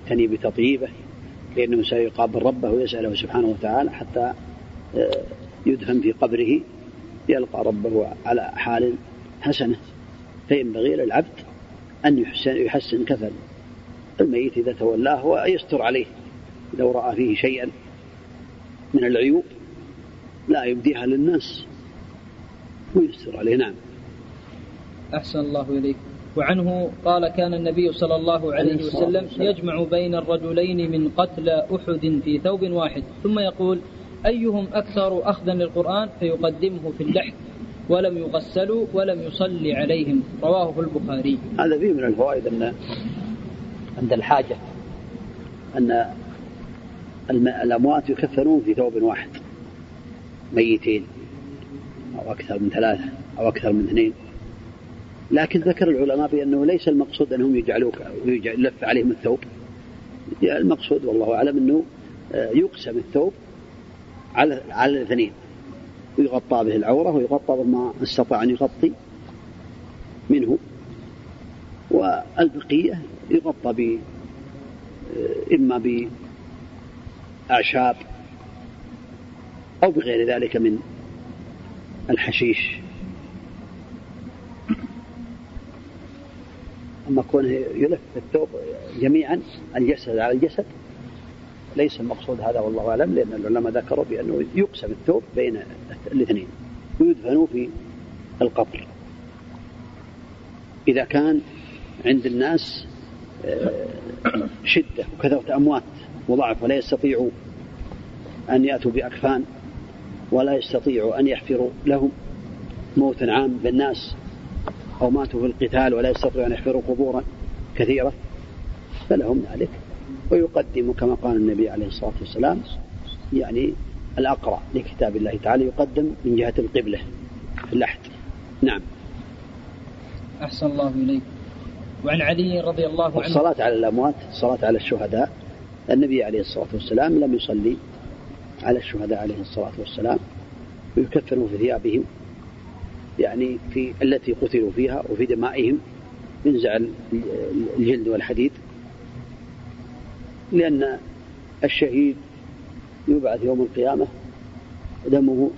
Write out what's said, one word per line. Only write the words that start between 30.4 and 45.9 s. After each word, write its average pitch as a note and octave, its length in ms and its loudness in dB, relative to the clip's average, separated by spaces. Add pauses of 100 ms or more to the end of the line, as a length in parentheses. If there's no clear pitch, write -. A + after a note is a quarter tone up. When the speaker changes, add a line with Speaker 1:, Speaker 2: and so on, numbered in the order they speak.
Speaker 2:
من D#3 180 2
قتلى E3 680 2
أحد D#3+ 500 0
في D3 140 2
ثوب F#3 320 2
واحد، D#3+ 320 0 (200)
ثم G#3 160 2
يقول: F#3 400 2 (480)
'أيهم A3 460 2
أكثر G3+ 580 2
أخذا F#3 240 0
للقرآن؟' F3 540 0 (120)
فيقدمه E3 760 0
في D#3 60 -2
اللحد، E3 280 2 (560)
ولم F3+ 300 4
يغسلوا F#3+ 760 0
ولم F#3+ 280 2
يصلي E3 520 0
عليهم." C#3+ 480 2 (200)
رواه E3 380 4
البخاري. C3+ 580 0 (200)
Speaker 1:
هذا D#3 200 4
فيه F#3+ 140 4
من C3+ 120 2
الفوائد A#2+ 420 2
أن A#2 280 0 (1300)
عند A#2 100 2
الحاجة B2 440 4 (1200)
أن A#2 300 4 (1200)